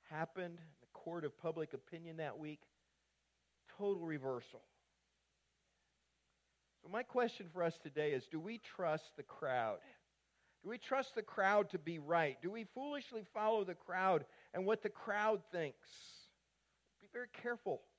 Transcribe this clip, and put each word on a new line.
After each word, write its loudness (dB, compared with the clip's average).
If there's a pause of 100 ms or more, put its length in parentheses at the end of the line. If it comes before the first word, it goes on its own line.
happened -4
in -18 (160)
the -20
court -6
of -6
public -4
opinion -12
that -4
week? -10 (1160)
Total 0
reversal. -4 (2250)
So -18
my -2
question 0
for 2
us 4
today 0
is, 0
do -4
we -6
trust -2
the -12
crowd? 0 (840)
Do -8
we -4
trust 0
the 0
crowd 6
to -2
be -4
right? 4
Do -4
we -6
foolishly -6 (100)
follow 2
the -4
crowd 4 (280)
and 0
what 2
the -2
crowd 2 (100)
thinks? -4 (1120)
Be -20
very -4 (140)
careful 0 (180)